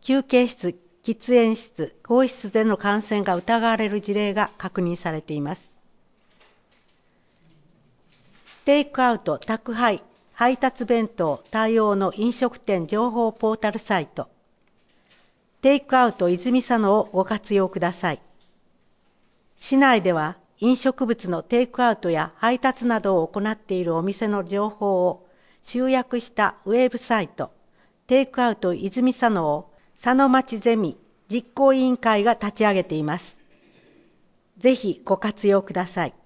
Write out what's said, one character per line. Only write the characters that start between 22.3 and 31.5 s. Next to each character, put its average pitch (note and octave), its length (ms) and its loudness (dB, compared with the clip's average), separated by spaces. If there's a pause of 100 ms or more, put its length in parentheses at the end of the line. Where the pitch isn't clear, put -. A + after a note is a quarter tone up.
配 B3 240 0
達 C4 260 -2
な A3+ 140 0
ど F#3+ 240 2
を D#3+ 40 -4
行 - 120 -6 (100)
っ G#3+ 80 -6
て - 160 -8
い F#3 100 -2
る E3 120 -2
お E3 80 -2
店 G3 240 -4
の G3+ 160 -2
情 G3+ 260 -2
報 G3 380 0
を F3+ 180 -6 (380)
集 B3+ 260 -2
約 B3+ 300 -2
し - 120 -14
た - 340 -2
ウ G3+ 100 0
ェ B3+ 140 4
ブ B3 100 -8
サ A3+ 220 -2
イ E3 60 -6
ト、 - 240 -10 (540)
テ C4 160 4
イ C4 60 0
ク C4 160 -2
ア A#3+ 80 2
ウ G#3 40 -4
ト F3+ 200 -2
泉 B3 380 -2
佐 A#3+ 180 0
野 F3 160 0
を D3+ 240 -4 (240)
佐 - 200 -2
野 C4+ 140 4
町 B3+ 300 0
ゼ A#3 160 2
ミ F#3+ 220 -2 (320)
実 A#3+ 140 -4 (120)